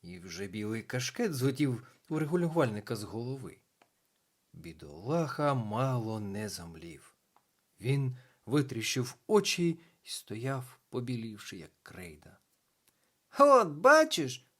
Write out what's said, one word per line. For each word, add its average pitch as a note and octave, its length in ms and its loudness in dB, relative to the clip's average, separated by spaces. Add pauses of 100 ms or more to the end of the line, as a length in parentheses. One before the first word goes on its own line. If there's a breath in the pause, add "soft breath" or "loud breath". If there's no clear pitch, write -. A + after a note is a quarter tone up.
І F2 160 -14
вже F2+ 280 -10
білий G#2+ 360 -4
кашкет D#3 520 -2
злетів C3 520 0 (220 loud breath)
у D#3 100 -2
регулювальника D#3 760 0
з G2+ 60 -8
голови. A#2 560 -10 (920)
Бідолаха G2+ 1000 -2
мало A2+ 640 -2
не G#2 280 -6
зомлів. E2+ 680 -14 (680)
Він B2+ 380 -2 (280 loud breath)
витріщив B2 720 -2 (100)
очі F3 540 2 (240 loud breath)
й - 60 -16
стояв, B2+ 680 -8 (100)
побілівши, A#2 680 -8
як E2 140 -16 (120)
крейда. E2 560 -18 (1000)
"От C4+ 300 10
бачиш!" F3 760 4 (140)